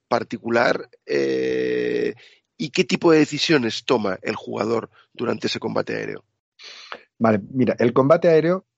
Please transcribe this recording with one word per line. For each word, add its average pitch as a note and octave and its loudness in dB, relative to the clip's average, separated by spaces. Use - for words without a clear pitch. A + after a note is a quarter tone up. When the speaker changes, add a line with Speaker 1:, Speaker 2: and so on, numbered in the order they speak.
Speaker 1:
particular, A#2 0
eh, B1+ -2
¿y D3 -8
qué F#3 0
tipo F3 2
de D#3 6
decisiones C#3+ 0
toma G#2 0
el A2 -4
jugador A2+ -4
durante A2+ -4
ese - -6
combate A2 -6
aéreo? G#2 -10
Speaker 2:
Vale, A2 2
mira, B2 2
el B2 2
combate D3 4
aéreo, E3 2